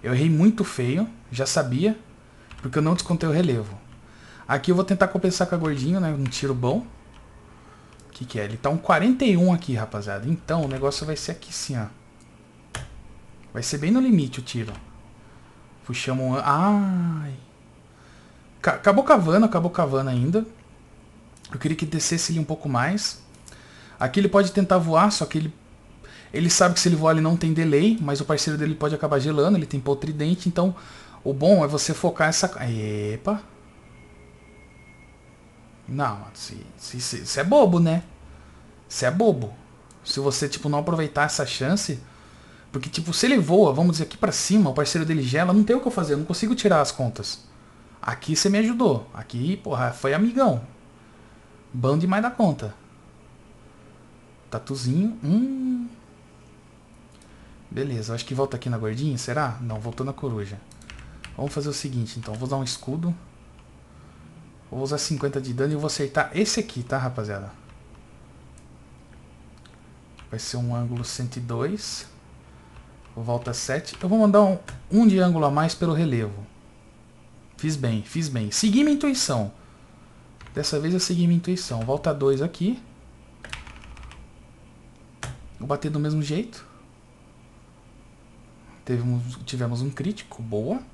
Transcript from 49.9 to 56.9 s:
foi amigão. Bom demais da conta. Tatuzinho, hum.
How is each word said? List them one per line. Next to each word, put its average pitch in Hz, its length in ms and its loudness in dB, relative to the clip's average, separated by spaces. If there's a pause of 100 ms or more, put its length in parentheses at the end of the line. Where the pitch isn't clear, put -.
foi 139 220 -2
amigão. 220 480 2 (1120)
Bom 131 240 2
demais 185 240 2
da 240 80 -2
conta. 147 460 0 (1800)
Tatuzinho, 135 720 -2
hum. 254 640 0 (1800)